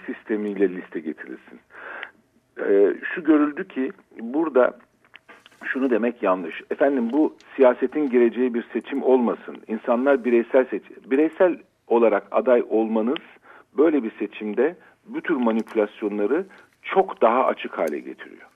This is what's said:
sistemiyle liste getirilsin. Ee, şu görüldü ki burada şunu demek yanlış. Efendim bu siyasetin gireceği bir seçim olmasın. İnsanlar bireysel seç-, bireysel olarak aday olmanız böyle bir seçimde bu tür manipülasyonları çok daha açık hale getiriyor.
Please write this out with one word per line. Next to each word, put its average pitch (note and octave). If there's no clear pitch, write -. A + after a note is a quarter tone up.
sistemiyle G#2
liste F2+
getirilsin. -
Ee, G2
şu F3+
görüldü D3
ki C3
burada B2+
şunu C3
demek A#2
yanlış. F#2
Efendim C#3
bu D#3
siyasetin C3
gireceği A#2+
bir A#2
seçim B2+
olmasın. A#2
İnsanlar A#2+
bireysel A#2+
seç-, -
bireysel D#3+
olarak G#2
aday B2
olmanız A2+
böyle D3+
bir A2
seçimde A2
bu B2+
tür E3+
manipülasyonları A2
çok -
daha A#2+
açık -
hale D#2
getiriyor. -